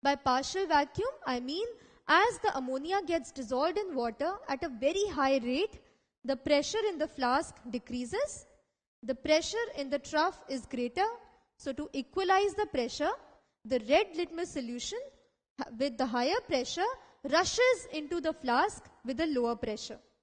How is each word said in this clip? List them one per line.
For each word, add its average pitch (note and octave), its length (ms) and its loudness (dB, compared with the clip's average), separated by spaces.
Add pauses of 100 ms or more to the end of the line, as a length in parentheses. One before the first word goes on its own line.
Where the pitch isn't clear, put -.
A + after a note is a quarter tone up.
By C#4 140 4
partial C#4 500 0
vacuum, D#4 420 2 (180)
I B3 140 -2
mean D#4 260 -4 (420)
as F#4+ 300 6
the - 180 0
ammonia C#4 480 -2
gets E4 280 -2
dissolved C4+ 440 -2
in G4 160 -4
water B3+ 400 -2 (160)
at C4+ 140 -4
a E4+ 60 -4
very D4 400 2
high C4+ 300 4
rate, B3+ 420 -2 (440)
the C4 120 -2
pressure D4 420 2 (100)
in F4 100 -4
the D4+ 100 0
flask C4+ 480 0 (140)
decreases. B3 760 -4 (560)
The B3 140 -2
pressure E4 500 2 (100)
in C#4 140 -4
the C#4+ 80 0
trough D#4 500 0
is C4+ 180 -6
greater. B3 400 0 (520)
So C#4 140 -6
to D4 200 -8
equalize F#4+ 600 2
the G#4 120 0
pressure, C4 440 -2 (540)
the A#3+ 240 0
red F4+ 260 4
litmus E4 360 -4
solution B3 500 -6 (760)
with B3+ 220 -2
the C4 80 2
higher B3+ 400 0
pressure E4 400 0 (420)
rushes G#4+ 640 4
into D#4 280 -6
the D#4 120 -2
flask C#4+ 520 0 (200)
with B3 160 -4
a E4 60 2
lower A#3+ 300 0
pressure. A3+ 420 -6 (240)